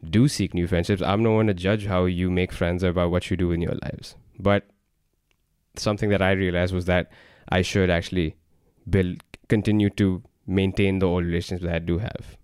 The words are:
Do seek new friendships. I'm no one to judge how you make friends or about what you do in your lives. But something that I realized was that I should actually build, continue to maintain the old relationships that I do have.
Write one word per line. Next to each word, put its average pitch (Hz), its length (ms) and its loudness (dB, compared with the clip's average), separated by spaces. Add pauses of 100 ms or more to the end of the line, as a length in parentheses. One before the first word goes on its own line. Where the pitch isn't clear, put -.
(160)
Do 120 100 6
seek 101 260 -2
new 87 140 0
friendships. 87 340 0
I'm 101 220 2
no 113 120 4
one 110 120 4
to 104 80 2
judge 98 320 -2
how 92 200 2
you 90 220 0 (100)
make 90 120 0
friends 90 320 -2
or 92 60 2
about 87 240 0
what 87 180 -2
you 92 60 0
do 87 160 0
in 85 80 -2
your - 240 -4
lives. - 320 -12 (240)
But 101 260 0 (1080)
something 107 340 -2
that 98 120 2
I 95 100 2
realized 90 420 0
was 90 120 -2
that 90 260 0 (380)
I 92 120 2
should - 260 2
actually 85 460 -2 (560)
build, 90 320 0 (260)
continue 104 420 2
to 95 320 0 (240)
maintain 95 520 0
the 92 80 2
old 87 180 0
relationships 87 420 -4
that 85 100 -4
I - 20 0
do 85 200 -2
have. - 460 -10